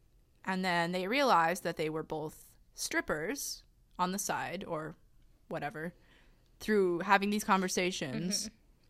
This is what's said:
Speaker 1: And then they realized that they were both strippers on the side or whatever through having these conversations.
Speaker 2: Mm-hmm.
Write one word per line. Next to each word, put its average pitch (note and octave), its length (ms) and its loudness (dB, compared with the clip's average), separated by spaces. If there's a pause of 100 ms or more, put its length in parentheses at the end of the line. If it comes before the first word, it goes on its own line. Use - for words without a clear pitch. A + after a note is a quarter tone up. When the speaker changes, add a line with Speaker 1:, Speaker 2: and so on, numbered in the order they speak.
(440)
Speaker 1:
And F#3 200 -2
then F3 280 2
they F#3 140 -2
realized F#3+ 580 4
that E3+ 120 -4
they D#3 120 -2
were D#3+ 140 -4
both D#3 440 -8 (280)
strippers G#3 880 -4 (360)
on F3+ 140 2
the G3 60 -2
side C#3+ 480 -4
or D#3 280 -6 (540)
whatever D#3 460 -6 (680)
through F#3 400 4
having G3 300 4
these G#3 140 0
conversations. F#3 1040 0
Speaker 2:
Mm-hmm. - 80 -14 (360)